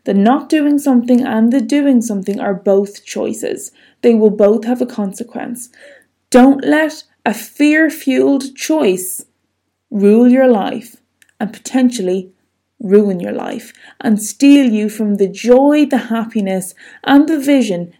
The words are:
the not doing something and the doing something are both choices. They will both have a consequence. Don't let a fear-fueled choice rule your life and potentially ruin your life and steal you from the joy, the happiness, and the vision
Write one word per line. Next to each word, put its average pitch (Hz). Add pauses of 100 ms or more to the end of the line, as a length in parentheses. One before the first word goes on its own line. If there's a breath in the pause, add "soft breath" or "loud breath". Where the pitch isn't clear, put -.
the 196
not 220
doing 294
something 247
and 226
the 269
doing 277
something 202
are 196
both 196
choices. - (300 soft breath)
They 233
will 214
both 208
have 247
a 247
consequence. - (640 soft breath)
Don't 269
let 302 (220)
a 208
fear-fueled 277
choice 214 (640)
rule 214
your 262
life 220 (420)
and 208
potentially 196 (500)
ruin 180
your -
life - (260 soft breath)
and 214
steal 277
you 214
from 208
the 196
joy, 269
the 240
happiness, 208 (300 loud breath)
and 285
the 320
vision 220